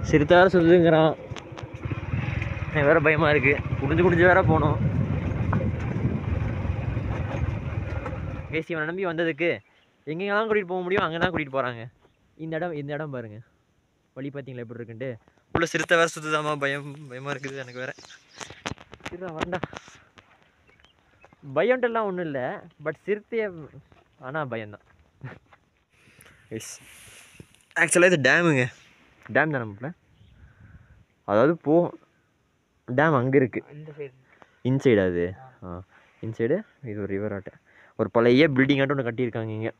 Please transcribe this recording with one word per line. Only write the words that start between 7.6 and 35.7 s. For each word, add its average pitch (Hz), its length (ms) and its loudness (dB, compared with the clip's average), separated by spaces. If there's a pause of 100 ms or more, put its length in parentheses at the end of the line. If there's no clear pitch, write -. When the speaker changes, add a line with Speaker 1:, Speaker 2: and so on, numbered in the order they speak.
Speaker 1:
கைஸ், 160 220 -6
இவனை 156 160 -4
நம்பி 190 200 -6
வந்ததுக்கு 165 400 -2 (600)
எங்கெங்கெல்லாம் 202 380 -2
கூட்டிட்டு 202 240 -2
போக 185 140 -4
முடியும் 190 200 0
அங்கதான் 170 260 -2
கூட்டிட்டு 139 260 -6
போறாங்க. 123 260 -4 (600)
இந்த 160 160 -8
இடம், 170 200 -6
இந்த 143 180 -8
இடம் 147 180 -8
பாருங்க. 110 220 -12 (800)
வழி 139 160 -10
பாத்தீங்களா 127 300 -12
எப்படி 117 160 -14
இருக்குன்ட்டு? 117 300 -10 (420)
உள்ள 165 200 0
சிறுத்தை 165 280 2
வேற 165 140 4
சுத்துதாமா, 151 500 -2
பயம், 143 260 -4 (220)
பயமா 135 200 -10
இருக்குது 135 320 -10
எனக்கு 123 200 -12
வேற. 131 80 -10 (1200)
இருடா, 175 240 -12
வரேன்டா. 175 240 -8 (1900)
பயம்ட்டெல்லாம் 226 540 0
ஒண்ணும் 180 200 -6
இல்ல, 139 100 -6 (460)
but 156 120 -6 (100)
சிறுத்தைய, 208 380 -4 (840)
ஆனா 151 140 -6 (120)
பயம்தான். 107 320 -10 (1700)
கைஸ், 113 220 -12 (1080)
ஆக்சுவலா 175 300 6
இது 175 160 4
டேமுங்க. 147 380 4 (720)
டேம் 151 200 2
தானே 120 160 -4
மாப்ள? 117 200 -10 (1400)
அதாவது 117 240 4 (120)
போ-, 160 280 2 (1040)
டேம் 151 220 4
அங்க 131 220 0
இருக்கு. - 200 -4 (160)
Speaker 2:
இந்த 156 200 -18
சைடு. 139 160 -12 (560)
Speaker 1:
இன்சைடு 131 380 4
அது? 87 160 0 (400)
Speaker 2:
ஆ. 90 60 -12